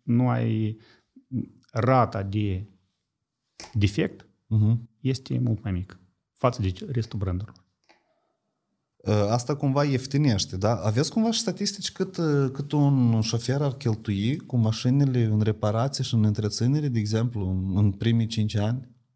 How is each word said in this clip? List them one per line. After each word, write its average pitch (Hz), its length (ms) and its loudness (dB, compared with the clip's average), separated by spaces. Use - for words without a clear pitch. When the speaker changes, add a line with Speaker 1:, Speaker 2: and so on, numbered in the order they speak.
Speaker 1:
nu 123 260 2
ai, 110 480 -2
rata 117 520 0
de 98 420 -4
defect 110 540 0
Speaker 2:
Mhm. 110 420 2
Speaker 1:
este 131 400 -4
mult 117 240 -2
mai 101 80 -4
mică 90 280 -6
față - 280 -2
de 95 120 0
restul 113 280 -6
brandurilor. 95 480 -6
Speaker 2:
Ă, 104 260 2
asta 120 240 -2
cumva 143 280 0
ieftinește, 135 760 0
da? 104 260 2
Aveți 107 280 0
cumva 226 200 0
și 226 80 -2
statistici - 520 -4
cât, 190 260 -6
ă, 143 320 2
cât 143 220 -8
un 135 500 4
șofer 120 400 0
ar 139 120 0
cheltui 110 640 -2
cu - 200 -4
mașinile 123 680 2
în 107 180 2
reparație 110 640 0
și - 100 -8
în 110 100 4
întreținere, 113 640 0
de 117 120 0
exemplu, 110 500 -2
în, 92 280 -2
în 101 140 4
primii 113 360 2
cinci 107 280 -2
ani 113 320 -2